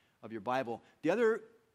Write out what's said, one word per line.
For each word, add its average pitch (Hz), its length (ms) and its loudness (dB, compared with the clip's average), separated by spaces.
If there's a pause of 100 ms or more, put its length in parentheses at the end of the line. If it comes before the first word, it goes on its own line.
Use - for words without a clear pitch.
(220)
of 110 80 -14
your 110 120 -8
Bible. 120 420 -2 (180)
The 156 80 2
other 220 320 2 (320)